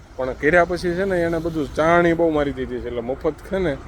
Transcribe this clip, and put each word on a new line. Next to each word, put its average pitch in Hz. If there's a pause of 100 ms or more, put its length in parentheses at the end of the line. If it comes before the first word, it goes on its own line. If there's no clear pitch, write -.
(160)
પણ 131
કર્યા 165
પછી 175
છે 185
ને 185
એણે 170
બધું 160
ચાણી 170
બહુ 165
મારી 147
દીધી 123
છે, 113
એટલે 120
મફત 135
છે 185
ને 156 (120)